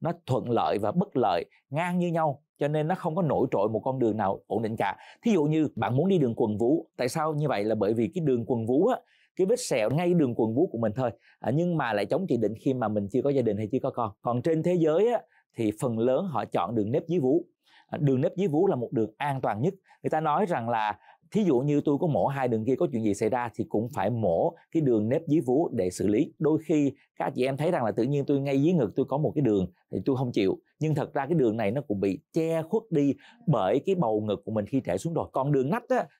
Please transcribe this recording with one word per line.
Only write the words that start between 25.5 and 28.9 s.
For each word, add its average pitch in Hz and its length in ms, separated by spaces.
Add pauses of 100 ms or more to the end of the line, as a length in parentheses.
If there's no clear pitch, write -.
để 90 180
xử 92 160
lý. 107 320
Đôi 151 260
khi 147 280 (260)
các 165 160
chị 127 120
em 135 100
thấy 151 140
rằng 156 140
là 104 80
tự 113 100
nhiên 139 220
tôi 139 160
ngay 139 220
dưới 165 120
ngực 113 220